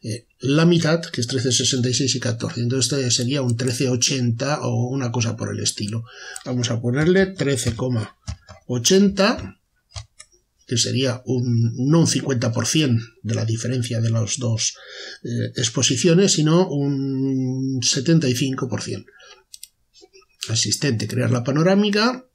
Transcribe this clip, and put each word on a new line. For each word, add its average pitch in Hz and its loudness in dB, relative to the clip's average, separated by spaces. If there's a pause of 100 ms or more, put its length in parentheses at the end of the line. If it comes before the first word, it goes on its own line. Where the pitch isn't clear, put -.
eh, 110 -8 (140)
la 151 4
mitad, 165 4
que - -6
es 117 -2
trece 123 -2
sesenta 127 0
y 123 0
seis, 123 0
y 123 -4
catorce. 113 -4
Entonces 123 0
este 131 0
sería 123 0
un 120 0
trece 127 0
ochenta 127 0
o 120 -2
una 131 -2
cosa 113 -2
por 104 -6
el 104 -6
estilo. 107 -8 (400)
Vamos 123 -4
a 117 -2
ponerle 156 2
trece 139 -2
coma 120 -4 (480)
ochenta, 196 2 (1080)
que 123 -4
sería 117 -2
un, 120 0
no 165 6
un 151 6
cincuenta 120 0
por 107 -2
cien 131 2 (220)
de 110 -2
la 110 -2
diferencia 117 -2
de 113 0
las 110 0
dos, 117 -2 (460)
eh, 117 -4
exposiciones, 151 2
sino 165 4
un 135 0
setenta 147 2
y 123 0
cinco 131 -2
por 110 -4
cien. - -10 (1400)
Asistente, 113 -2
crear 117 -2
la 120 2
panorámica 202 2